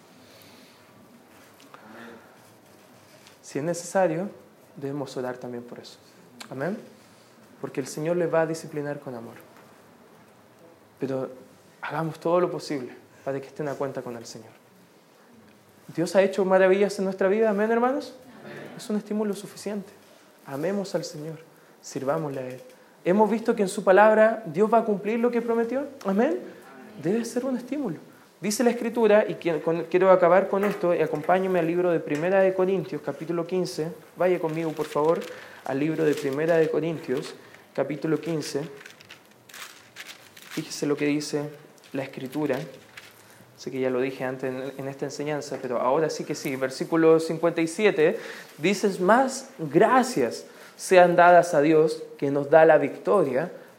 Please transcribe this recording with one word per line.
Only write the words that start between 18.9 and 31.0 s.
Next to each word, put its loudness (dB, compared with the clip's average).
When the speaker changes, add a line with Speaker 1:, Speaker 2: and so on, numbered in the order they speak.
Speaker 1:
estímulo -4
suficiente. -10
Amemos -4
al -4
Señor. -12
Sirvámosle -4
a -8
Él. -14
Hemos 4
visto 0
que 2
en 0
su -6
palabra 6
Dios 0
va 8
a 2
cumplir -2
lo 2
que 0
prometió. -2
Amén. 2
Debe 0
ser -4
un -2
estímulo. -6
Dice 0
la 4
Escritura, 4
y -4
qui-, -2
con-, -2
quiero 4
acabar 6
con 0
esto, 0
y 2